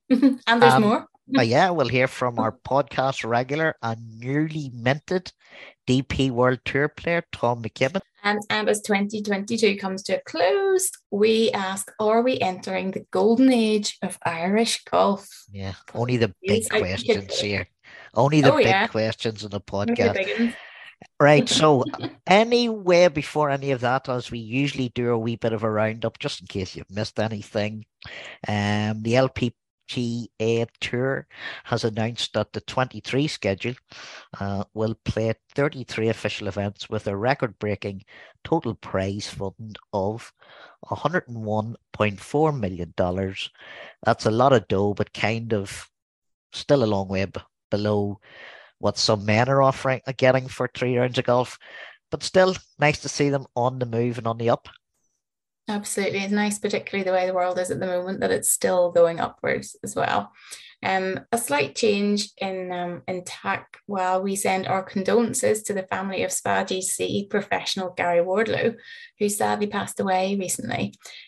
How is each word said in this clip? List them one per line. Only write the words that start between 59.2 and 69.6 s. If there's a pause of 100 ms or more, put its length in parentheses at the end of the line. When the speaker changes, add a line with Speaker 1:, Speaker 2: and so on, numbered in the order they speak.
Speaker 1:
upwards
as
well. (500)
Um, (100)
a
slight
change
in,
um,
in
tack
while
we
send
our
condolences
to
the
family
of
SPA
G
C
professional
Gary
Wardlow, (420)
who
sadly